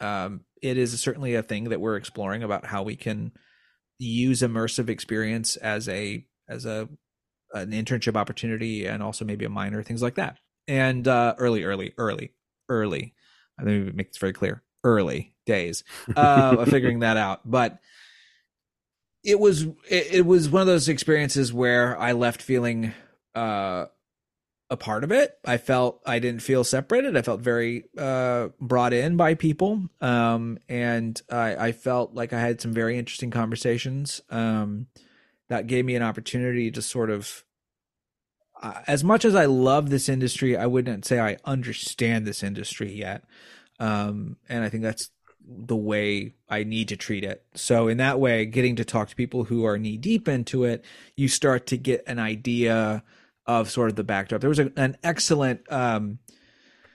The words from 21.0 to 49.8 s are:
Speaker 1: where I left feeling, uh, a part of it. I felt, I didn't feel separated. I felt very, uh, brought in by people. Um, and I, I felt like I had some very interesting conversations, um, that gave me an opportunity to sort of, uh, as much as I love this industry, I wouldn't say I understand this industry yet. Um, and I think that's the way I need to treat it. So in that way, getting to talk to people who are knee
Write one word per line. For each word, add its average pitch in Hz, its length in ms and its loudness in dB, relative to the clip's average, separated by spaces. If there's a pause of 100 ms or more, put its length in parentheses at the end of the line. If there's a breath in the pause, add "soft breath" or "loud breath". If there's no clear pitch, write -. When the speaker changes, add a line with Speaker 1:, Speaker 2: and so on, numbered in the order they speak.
Speaker 1:
where 123 460 2
I 120 140 0
left 120 280 2
feeling, 117 520 0 (420 loud breath)
uh, 98 520 -2 (840)
a 123 60 -6
part 107 260 -4
of 151 80 -2
it. 269 240 2 (100)
I 123 120 0
felt, 127 500 0
I 120 120 0
didn't 120 240 -2
feel 131 200 2
separated. 220 540 0
I 120 60 2
felt 110 180 -2
very, 120 460 -2 (120)
uh, 127 500 -2 (120)
brought 123 320 2
in 143 240 2
by 165 180 4
people. 180 540 0 (120)
Um, 117 580 2 (100)
and 117 520 -2 (100)
I, 117 260 0 (120)
I 117 40 -2
felt 123 420 -2
like 120 180 -6
I 120 60 -2
had 120 220 0
some 117 120 -4
very 113 260 0
interesting 120 320 -8
conversations, 120 920 -4 (100)
um, 110 560 -2 (640 soft breath)
that 117 180 -4
gave 123 180 0
me 127 120 -2
an 120 60 0
opportunity 120 680 -2
to 107 120 -8
sort 110 280 -2
of, 104 340 -6 (1200)
uh, 104 240 -12
as 143 160 0
much 214 220 4
as 220 100 6
I 165 120 6
love 135 440 4
this 139 180 0
industry, 131 480 0
I 104 100 0
wouldn't 123 380 -2
say 123 140 0
I 107 260 0
understand 120 800 -2
this 101 160 -8
industry 101 500 -8
yet. 101 320 -10 (560 soft breath)
Um, 104 560 -4 (120)
and 117 160 -4
I 104 40 -2
think 110 140 -6
that's - 280 -6 (360)
the 117 300 -6
way 104 580 -2 (140)
I 107 160 -2
need 110 240 -4
to 104 80 -6
treat 98 280 -6
it. 98 200 -8 (100)
So 117 340 2
in 117 100 2
that 131 200 2
way, 120 260 4
getting 123 320 2
to 113 80 -2
talk 107 240 -2
to - 80 -20
people 123 280 -2
who 117 200 0
are 104 140 2
knee 107 180 -6